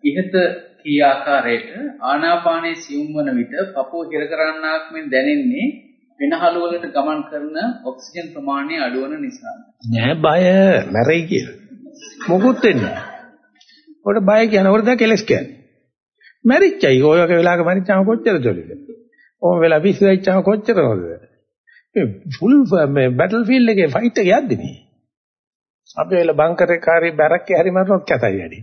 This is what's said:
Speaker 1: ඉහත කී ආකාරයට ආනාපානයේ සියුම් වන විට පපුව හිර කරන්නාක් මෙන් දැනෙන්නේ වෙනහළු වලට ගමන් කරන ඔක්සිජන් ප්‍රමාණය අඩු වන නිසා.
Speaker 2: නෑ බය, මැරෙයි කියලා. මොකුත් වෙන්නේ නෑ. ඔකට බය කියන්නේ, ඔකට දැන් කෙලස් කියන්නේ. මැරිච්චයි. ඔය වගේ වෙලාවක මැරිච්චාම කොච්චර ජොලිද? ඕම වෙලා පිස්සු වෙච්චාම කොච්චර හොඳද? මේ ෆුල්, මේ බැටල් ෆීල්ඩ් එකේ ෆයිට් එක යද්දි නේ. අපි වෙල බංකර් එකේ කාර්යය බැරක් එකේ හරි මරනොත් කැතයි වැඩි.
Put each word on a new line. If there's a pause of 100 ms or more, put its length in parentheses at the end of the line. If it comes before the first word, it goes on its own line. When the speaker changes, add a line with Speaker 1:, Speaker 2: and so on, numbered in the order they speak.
Speaker 1:
ඉහත (420)
කී
ආකාරයට (300)
ආනාපානයේ
සියුම්
වන
විට (140)
පපුව
හිර
කරන්නාක්
මෙන්
දැනෙන්නේ (540)
වෙනහළු
වලට
ගමන්
කරන (260)
ඔක්සිජන්
ප්‍රමාණය
අඩු
වන
නිසා. (280)
Speaker 2:
නෑ
බය, (460)
මැරෙයි
කියලා. (680)
මොකුත්
වෙන්නේ
නෑ. (1000)
ඔකට
බය
කියන්නේ,
ඔකට
දැන්
කෙලස්
කියන්නේ. (840)
මැරිච්චයි.
ඔය
වගේ
වෙලාවක
මැරිච්චාම
කොච්චර
ජොලිද? (720)
ඕම
වෙලා
පිස්සු
වෙච්චාම
කොච්චර
හොඳද? (920)
මේ (240)
ෆුල්, (320)
මේ
බැටල්
ෆීල්ඩ්
එකේ
ෆයිට්
එක
යද්දි
නේ. (1160)
අපි
වෙල
බංකර්
එකේ
කාර්යය
බැරක්
එකේ
හරි
මරනොත්
කැතයි
වැඩි.